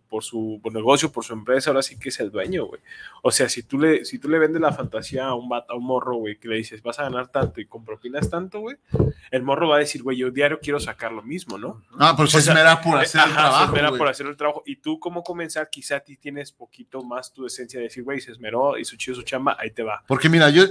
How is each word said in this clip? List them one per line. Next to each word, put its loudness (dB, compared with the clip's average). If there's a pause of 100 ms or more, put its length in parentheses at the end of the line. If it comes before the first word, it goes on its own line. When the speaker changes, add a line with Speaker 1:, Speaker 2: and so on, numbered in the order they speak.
Speaker 1:
por -6
su -8 (100)
negocio, 2
por -10
su -12
empresa, 0
ahora 2
sí -8
que -12
es -8
el -4
dueño, -4
güey. -18 (440)
O 4
sea, 2
si -8
tú -4
le, 4
si -10
tú -6
le 2
vendes 2
la 2
fantasía -6
a -2
un -6
vato, -6
a -8
un -8
morro, -2
güey, -8
que -18
le -2
dices, -10
"Vas -8
a -6
ganar -6
tanto -2
y -12
con -18
propinas -8
tanto", -8
güey, -12 (540)
el 0
morro 0
va 4
a 4
decir, -2
"Güey, -4
yo -2
diario 0
quiero -4
sacar -8
lo -12
mismo", -10
¿no? -12 (160)
Speaker 2:
No, 6
pero 6
se 4
Speaker 1:
O 8
sea, 4
Speaker 2:
esmera 8
por 2
Speaker 1:
eh, 4
Speaker 2:
hacer 4
el 6
Speaker 1:
ajá, -2
se 2
Speaker 2:
trabajo, 6
Speaker 1:
esmera 2
Speaker 2:
güey. 0
Speaker 1:
por 2
hacer -2
el -10
trabajo. -2
Y -8
tú, -4
como -8
comenzar, -8
quizá -8
a -4
ti -20
tienes -12
poquito -16
más -10
tu -12
esencia -12
de -6
decir, -12
"Güey, -8
se -18
esmeró, -2
hizo -10
chido -8
su -12
chamba, -2
ahí -10
te -10
va". -8
Speaker 2:
Porque 2
mira, 8
yo 8